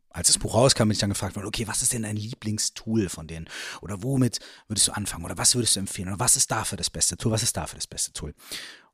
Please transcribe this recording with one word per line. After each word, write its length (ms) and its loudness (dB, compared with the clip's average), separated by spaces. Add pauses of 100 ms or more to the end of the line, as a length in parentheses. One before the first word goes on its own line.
(100)
Als 160 -2
das 120 6
Buch 160 -2
rauskam, 300 6
bin 60 6
ich 80 0
dann 100 2
gefragt 280 -2
worden, 100 -8
"Okay, 200 -4
was 160 -2
ist 100 2
denn 100 -4
dein 140 -4
Lieblingstool 920 -2
von 180 -8
denen? 220 -10 (320)
Oder 220 -8
womit 380 2 (280)
würdest 200 2
du 40 -8
anfangen? 320 -6
Oder 140 -8
was 160 6
würdest 220 2
du 40 -2
empfehlen? 280 -4
Oder 120 -2
was 160 6
ist 140 2
dafür 260 -2
das 140 -2
beste 260 0
Tool? 160 2
Was 100 2
ist 140 0
dafür 200 -6
das 100 -8
beste 260 -6
Tool?" 220 -10 (600)